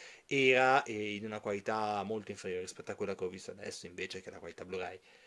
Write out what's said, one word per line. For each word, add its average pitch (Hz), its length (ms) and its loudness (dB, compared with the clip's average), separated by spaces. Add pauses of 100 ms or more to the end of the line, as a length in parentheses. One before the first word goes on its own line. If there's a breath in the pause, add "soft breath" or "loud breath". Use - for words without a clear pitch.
(260 loud breath)
era, 131 560 8
eh, 107 320 -4
in 101 100 -6
una 107 160 -6
qualità 104 640 0
molto 104 280 -4
inferiore 92 320 -4
rispetto - 300 -8
a - 20 -10
quella 98 200 -2
che 92 100 -4
ho 90 40 0
visto 92 220 -10
adesso, 98 360 -10
invece, 90 340 -8
che - 80 -14
è - 40 -10
la 95 60 -14
qualità 85 260 -12
Blu-ray. 92 360 -6 (260 soft breath)